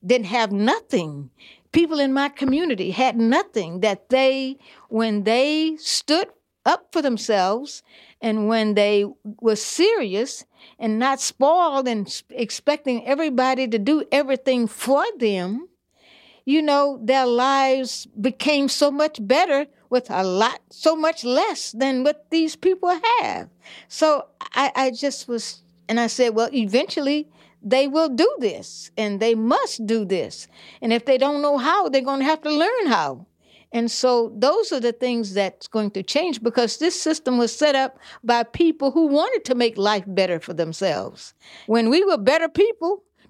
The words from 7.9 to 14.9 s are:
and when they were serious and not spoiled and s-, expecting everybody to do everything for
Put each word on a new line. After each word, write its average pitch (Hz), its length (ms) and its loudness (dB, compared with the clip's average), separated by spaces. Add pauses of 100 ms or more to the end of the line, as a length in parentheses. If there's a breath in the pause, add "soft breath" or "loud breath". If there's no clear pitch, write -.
and 214 260 -2
when 220 260 2
they 208 320 2 (360)
were 220 140 2
serious 269 880 -2 (340 soft breath)
and 220 200 -2
not 269 220 0
spoiled 285 640 2
and 214 200 -4
s-, - 240 -12
expecting 254 720 -4
everybody 262 640 0
to 226 100 -2
do 277 340 0
everything 262 560 0
for 277 360 0 (160)